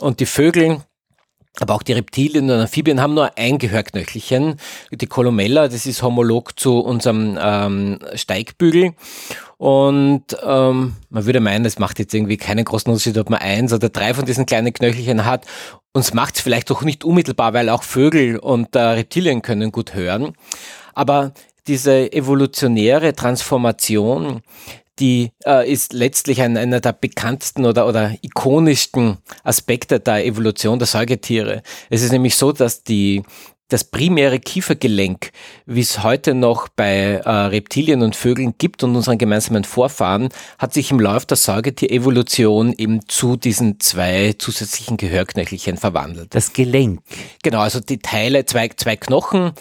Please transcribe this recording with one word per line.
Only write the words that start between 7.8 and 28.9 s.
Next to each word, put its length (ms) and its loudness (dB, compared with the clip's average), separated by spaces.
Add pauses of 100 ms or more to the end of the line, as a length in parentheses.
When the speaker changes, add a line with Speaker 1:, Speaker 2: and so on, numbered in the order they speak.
Speaker 1:
Steigbügel. 800 0 (640)
Und, 800 2 (100)
ähm, 480 2 (160)
man 160 -4
würde 140 2
meinen, 240 2
das 160 -2
macht 180 -2
jetzt 160 -6
irgendwie 220 0
keinen 280 -2
großen 240 -4
Unterschied, 300 0
ob 100 -2
man 120 0
eins 320 0
oder 160 0
drei 260 -2
von 100 -4
diesen 220 -2
kleinen 260 0
Knöchelchen 520 0
hat. 220 -2 (460)
Uns 220 -2
macht's 260 -2
vielleicht 300 -2
auch 120 -2
nicht 200 -4
unmittelbar, 520 2
weil 160 2
auch 120 0
Vögel 560 2
und, 380 0
äh, 40 4
Reptilien 600 0
können 300 -2
gut 220 -8
hören. 400 -4 (600)
Aber 380 0 (340)
diese 460 2
evolutionäre 1000 2
Transformation, 1300 -2 (580)
die, 320 2 (120)
äh, 240 4
ist 240 -2
letztlich 480 0
ein, 160 2
einer 240 0
der 120 0
bekanntesten 760 -4
oder, 220 2
oder 340 0
ikonischsten 960 0 (240)